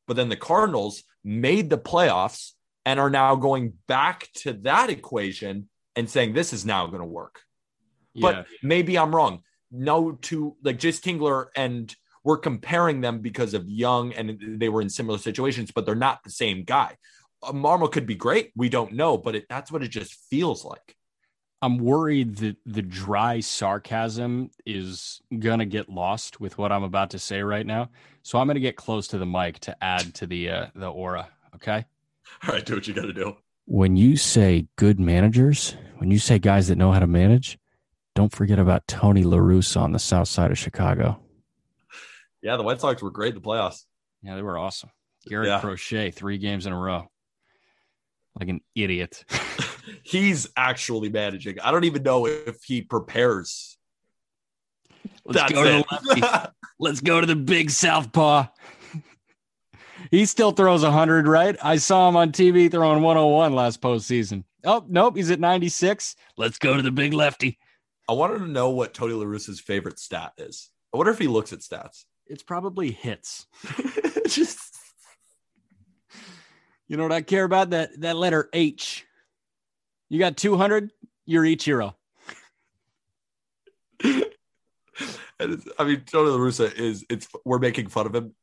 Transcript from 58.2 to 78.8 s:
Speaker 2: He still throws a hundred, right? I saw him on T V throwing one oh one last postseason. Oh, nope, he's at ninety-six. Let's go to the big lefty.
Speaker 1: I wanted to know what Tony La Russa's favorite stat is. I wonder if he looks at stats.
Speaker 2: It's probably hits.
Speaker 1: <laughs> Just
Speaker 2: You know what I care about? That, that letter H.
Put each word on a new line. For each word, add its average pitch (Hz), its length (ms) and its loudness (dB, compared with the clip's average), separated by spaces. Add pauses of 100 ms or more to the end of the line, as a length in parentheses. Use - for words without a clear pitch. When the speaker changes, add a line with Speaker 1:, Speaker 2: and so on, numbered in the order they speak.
Speaker 2:
He 202 160 6
still 214 260 2
throws 185 300 6
a 156 100 4
hundred, 160 340 4
right? 165 360 6
I 156 140 2
saw 185 320 4
him 175 80 4
on 170 160 6
T 180 180 6
V 175 180 6
throwing 160 340 4
one 160 140 6
oh 156 120 6
one 151 260 4
last 123 260 0
postseason. 113 640 -2 (200)
Oh, 208 240 2
nope, 180 280 4
he's 175 140 0
at 175 100 0
ninety-six. 180 760 0 (200)
Let's 113 220 -4
go 139 180 2
to 139 60 2
the 131 100 0
big 143 220 0
lefty. 143 440 0 (500)
Speaker 1:
I 117 40 -2
wanted 175 280 0
to 185 60 -8
know 127 240 0
what 127 220 -2
Tony 117 220 -6
La 107 100 -6
Russa's 104 360 -8
favorite 92 380 -6
stat 85 380 -12
is. - 340 -18 (220)
I 117 60 -6
wonder 175 140 2
if 214 60 -6
he 202 100 0
looks 110 240 -2
at 87 80 -14
stats. - 440 -16 (220)
Speaker 2:
It's 147 160 -18
probably 180 500 -8
hits. - 540 -12 (420)
Speaker 1:
<laughs> 427 380 -4
Just - 500 -4 (2000)
Speaker 2:
You 151 80 -8
know 156 80 -2
what 160 80 -2
I 165 100 0
care 190 220 0
about? 185 260 2
That, 160 300 -4
that 165 160 -4
letter 165 360 0
H. 156 520 -2 (1040)